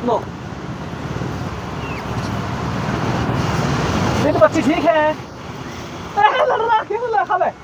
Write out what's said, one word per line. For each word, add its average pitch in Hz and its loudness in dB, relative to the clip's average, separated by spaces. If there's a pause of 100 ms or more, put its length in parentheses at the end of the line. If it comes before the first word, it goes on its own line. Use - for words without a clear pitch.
लो। 233 2 (4000)
ये 302 4
तो 349 2
बच्ची 320 6
ठीक 294 2
है। 311 4
ए, - 0
लड़ 453 2
रहा, 440 4
क्यों 466 -2
लड़ 403 4
रहा 359 2
है? 254 -2